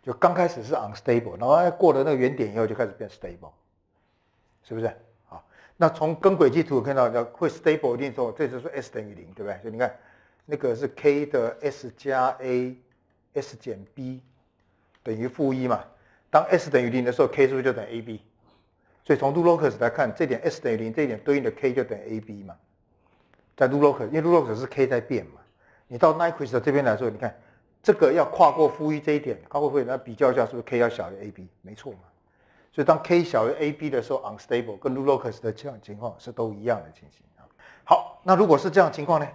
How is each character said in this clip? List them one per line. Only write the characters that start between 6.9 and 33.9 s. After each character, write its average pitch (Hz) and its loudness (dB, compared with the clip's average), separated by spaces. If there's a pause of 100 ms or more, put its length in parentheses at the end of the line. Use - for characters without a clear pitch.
到， 123 4 (180)
会 - -4
stable 151 0
一 120 -6
定 135 -6
之 139 -10
后， 117 -2
这 135 -4
就 123 -10
是 127 -14
S 139 -12
等 107 -12
于 104 -18
零， 90 -20
对 101 -12
不 101 -8
对？ 95 -12
所 110 -12
以 - -14
你 113 -12
看， 123 -2 (500)
那 147 -6
个 127 -2
是 135 -4
K 143 2
的 120 -2
S 135 -8
加 131 0 (100)
A，S 127 -8
减 98 -12 (100)
B 131 -12 (840)
等 113 -6
于 113 -6
负 135 -2
一 127 -2
嘛。 110 0 (460)
当 156 6
S 170 0
等 135 6
于 123 -2
零 123 0
的 123 2
时 120 -4
候， 139 8
K 135 4
是 131 -2
不 - -2
是 127 -2
就 131 2
等 110 -6
于 117 -10
A 117 -10
B？ 110 -14 (840)
所 147 4
以 - -6
从 139 0
Lulocus 160 2
来 117 2
看， 120 -2
这 165 -2
点 120 -2
S - -4
等 123 -2
于 110 0
零， 113 -6
这 156 -2
一 147 0
点 110 -6
对 143 2
应 143 -2
的 120 -2
K 127 -2
就 131 0
等 117 -8
于 110 -10
A 110 -6
B 104 -16
嘛。 95 -18 (1000)
在 131 4
Lulocus， 139 2
因 - -6
为 156 0
Lulocus 156 2
是 123 -6
K 135 0
在 127 -2
变 107 -6
嘛。 - -20 (480)
你 120 -12
到 156 6
Nyquist 156 -2
这 151 0
边 139 2
来 113 2
说， 117 -2
你 104 -14
看 113 -8 (460)
这 214 4
个 165 4
要 160 4
跨 160 4
过 151 4
负 156 -2
一 151 -4
这 151 -2
一 147 0
点， 143 -6
跨 147 -6
过 147 0
负 139 0
一， - -4
那 123 -4
比 120 -14
较 127 4
一 127 -4
下 120 2
是 - -12
不 123 -8
是 117 -10
K 123 -4
要 117 4
小 - -8
于 95 -14
A 104 -14
B？ 90 -20 (140)
没 95 -20
错 135 -16
嘛。 92 -20 (720)
所 - -6
以 180 2
当 160 4
K 175 2
小 117 0
于 135 -2
A 151 -2
B 151 -8